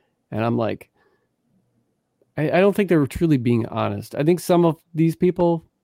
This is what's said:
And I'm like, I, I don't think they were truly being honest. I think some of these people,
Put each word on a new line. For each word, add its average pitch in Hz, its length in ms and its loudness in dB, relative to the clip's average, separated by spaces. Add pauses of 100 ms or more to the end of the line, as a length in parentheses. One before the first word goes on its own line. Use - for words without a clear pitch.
(320)
And 110 120 -4
I'm 117 120 -2
like, 104 340 -6 (1500)
I, 151 140 -2
I 175 100 2
don't 196 140 4
think 202 140 0
they 180 80 2
were 143 100 2
truly 160 300 0
being 120 300 0
honest. 107 500 -6
I 147 80 -2
think 170 160 2
some 175 240 2
of 160 180 -2 (140)
these 160 180 2
people, 170 500 0 (200)